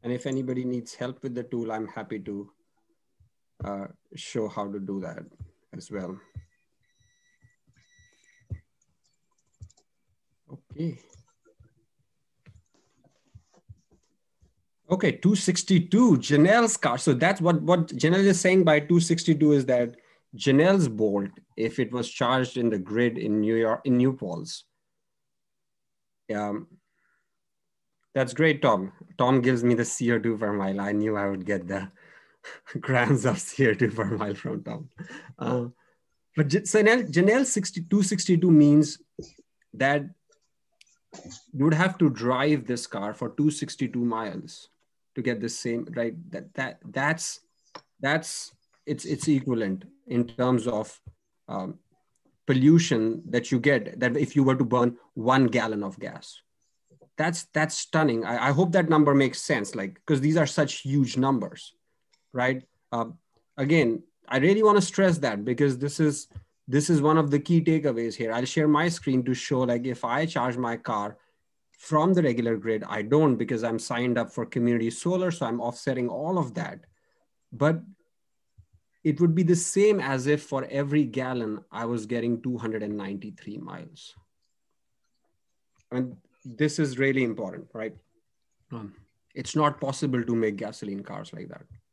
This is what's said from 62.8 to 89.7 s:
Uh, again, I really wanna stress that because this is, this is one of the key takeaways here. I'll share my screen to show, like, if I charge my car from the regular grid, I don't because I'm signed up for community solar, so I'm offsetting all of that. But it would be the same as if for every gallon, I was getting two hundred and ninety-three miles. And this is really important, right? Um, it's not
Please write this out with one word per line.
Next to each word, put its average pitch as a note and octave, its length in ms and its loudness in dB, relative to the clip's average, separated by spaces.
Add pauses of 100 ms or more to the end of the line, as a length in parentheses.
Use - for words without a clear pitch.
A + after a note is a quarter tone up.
Uh, A#2 200 -4 (440)
again, C3+ 480 2 (240)
I C3 120 0
really G3 240 4
wanna G#3 180 6
stress F#3 380 2
that G#2+ 260 -2
because B2+ 320 2
this C#3+ 240 -4
is, D3 260 0 (400)
this D3 220 0
is D#3+ 120 4
one D#3 160 4
of D3 140 2
the C#3+ 80 2
key E3+ 220 2
takeaways C#3+ 540 0
here. A2+ 180 -4
I'll B2 100 -2
share D3+ 240 0
my D3+ 220 4
screen C3 340 -2
to B2+ 100 0
show, B2+ 280 -2
like, B2 240 0
if B2+ 180 -6
I B2+ 220 -2
charge B2 320 -4
my A#2 180 -4
car G#2+ 420 -6 (600)
from D#3 360 2
the F3 100 2
regular A#2 320 0
grid, G#2+ 320 -4
I G#2+ 140 -6
don't C3+ 340 4
because A2+ 280 -4
I'm A2+ 160 -2
signed A#2+ 380 -2
up A#2 140 -4
for A#2 140 -6
community A#2+ 440 0
solar, F3+ 400 -2
so E3 160 -4
I'm A#2 140 -4
offsetting B2 480 -4
all D3+ 320 -4
of B2 140 -4
that. - 320 -10 (680)
But D#3 300 0 (1200)
it D3+ 160 0
would E3 160 4
be F3+ 80 2
the E3+ 140 4
same G3+ 420 2
as C3 260 -2
if D3 180 0
for C3 280 -6
every C#3+ 320 0
gallon, A#2+ 680 -4
I A2 140 -8
was A#2 200 -4
getting A#2 360 -2
two B2 160 -6
hundred A2 240 -6
and G#2 140 -6
ninety-three G2+ 600 -12
miles. F2+ 580 -18 (1800)
And B2+ 240 -4 (300)
this D3 340 -2
is C3+ 180 -2
really C3+ 260 0
important, G#2 500 -8
right? A2 220 -10 (760)
Um, G#2+ 240 -14 (400)
it's - 200 -8
not D3 260 2